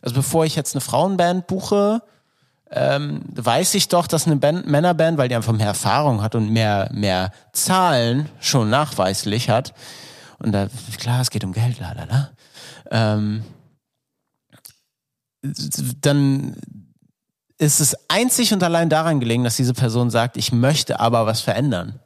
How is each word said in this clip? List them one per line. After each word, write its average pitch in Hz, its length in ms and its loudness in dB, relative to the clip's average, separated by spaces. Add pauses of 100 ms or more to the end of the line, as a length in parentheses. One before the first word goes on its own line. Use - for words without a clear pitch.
also 123 140 -4
bevor 160 280 2
ich 156 120 -2
jetzt - 180 -6
eine 143 60 -2
Frauenband 180 640 0
buche, 202 560 0 (720)
ähm, 143 500 -2 (120)
weiß 127 400 0
ich 190 120 2
doch, 175 220 2
dass - 180 0
eine 160 100 4
Band, 147 300 2
Männerband, 160 500 2
weil 131 120 0
die 123 80 -2
einfach 113 160 0
mehr 107 160 2
Erfahrung 110 540 0
hat 110 120 -2
und 107 160 0
mehr, 107 420 2
mehr 95 380 0 (220)
Zahlen 151 760 2 (120)
schon 113 280 0
nachweislich 107 800 0
hat. 113 260 0 (680)
Und 110 120 -2
da, 98 140 0 (320)
klar, 123 220 -2
es 123 100 -2
geht 104 140 -6
um 92 80 -6
Geld, 113 260 -2
la, 87 140 -10
la, 92 120 -10
la. 135 260 -2 (600)
Ähm, 107 540 0 (2500)
dann 139 560 0 (1000)
ist 151 220 2
es - 160 -2 (120)
einzig 226 440 2
und 190 100 2
allein 170 260 2
daran 156 320 2
gelegen, 120 240 2
dass 117 120 0
diese 127 180 0
Person 120 360 0
sagt, 117 260 0
ich - 160 -2
möchte 131 480 2
aber 117 260 4
was 113 140 -2
verändern. 107 640 -2